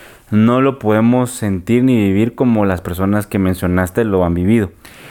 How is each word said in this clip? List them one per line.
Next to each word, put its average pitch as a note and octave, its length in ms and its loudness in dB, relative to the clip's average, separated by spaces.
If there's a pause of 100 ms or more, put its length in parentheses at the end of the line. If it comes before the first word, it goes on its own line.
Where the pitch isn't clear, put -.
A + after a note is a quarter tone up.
(320)
no A2+ 300 2
lo C3+ 180 0
podemos A#2 520 2
sentir G#2+ 520 -2
ni C3 120 2
vivir G#2+ 400 0
como A2+ 300 0
las F#2 160 -2
personas G2 460 -4
que G#2 120 -4
mencionaste F#2 640 -2
lo F#2+ 220 0
han E2+ 80 -2
vivido. F#2+ 380 0 (400)